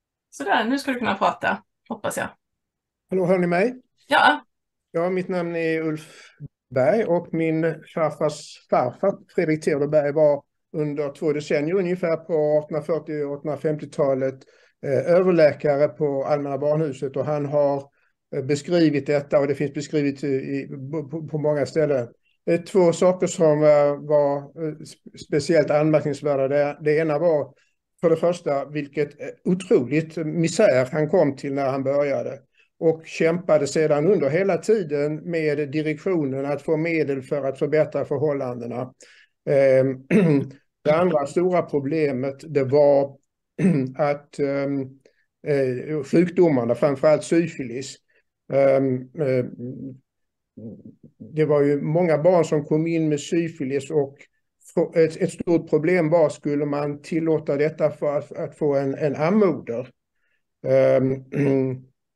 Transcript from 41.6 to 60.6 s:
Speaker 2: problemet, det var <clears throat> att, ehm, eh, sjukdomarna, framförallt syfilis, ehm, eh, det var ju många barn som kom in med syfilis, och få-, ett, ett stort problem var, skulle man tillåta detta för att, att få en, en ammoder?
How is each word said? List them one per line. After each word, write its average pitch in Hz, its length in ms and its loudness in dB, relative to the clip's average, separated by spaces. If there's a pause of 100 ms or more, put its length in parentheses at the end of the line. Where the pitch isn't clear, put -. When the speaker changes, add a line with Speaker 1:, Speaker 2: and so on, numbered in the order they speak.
Speaker 2:
problemet, 139 760 -2 (120)
det 143 160 0
var 139 540 4 (400)
<clears throat> 135 400 0
att, 147 420 -4
ehm, 139 420 -2 (640)
eh, 139 560 -2
sjukdomarna, 160 720 2
framförallt 147 480 2
syfilis, 139 720 -4 (580)
ehm, 135 420 4
eh, 131 500 -2 (1700)
det 156 280 -4
var 147 160 2
ju 143 200 2
många 156 360 0
barn 165 280 4
som 151 200 -2
kom 160 220 0
in 160 220 0
med 147 100 0
syfilis, 147 720 -4
och 139 260 -2 (560)
få-, 170 220 -2
ett, 160 220 2
ett 180 140 -2
stort 165 380 -2
problem 156 400 2
var, 156 200 4
skulle 143 360 -4
man 147 360 -4
tillåta 156 560 -2
detta 151 320 0
för 147 280 -4
att, - 140 -8
att - 260 -10
få 147 180 0
en, 135 200 -2
en 139 200 -2
ammoder? 147 720 0 (800)